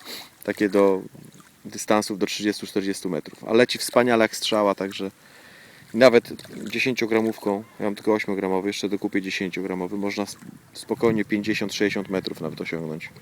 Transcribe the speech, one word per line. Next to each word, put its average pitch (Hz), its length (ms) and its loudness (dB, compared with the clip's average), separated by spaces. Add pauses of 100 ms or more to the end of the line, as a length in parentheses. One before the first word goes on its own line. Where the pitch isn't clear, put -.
(440)
takie 104 260 0
do 98 320 4 (640)
dystansów 104 540 0
do 104 60 0
trzydziestu, 104 420 -4
czterdziestu 98 420 -4
metrów. - 340 -6
A - 100 -4
leci 120 240 6
wspaniale 120 460 4
jak 110 120 0
strzała, 104 400 2
także 98 360 -6 (840)
nawet 117 360 8 (420)
dziesięciogramówką, 110 920 0 (160)
ja 104 60 -4
mam 101 100 -2
tylko 107 180 0
ośmiogramowy, 98 560 0
jeszcze 101 200 -4
dokupię 98 320 -2
dziesięciogramowy, 95 760 -6
można 101 260 -4
s-, - 140 -10 (360)
spokojnie 110 520 0
pięćdziesiąt, 104 480 -2
sześćdziesiąt 98 360 -2
metrów - 320 -4
nawet 80 200 -8
osiągnąć. 82 480 -8 (120)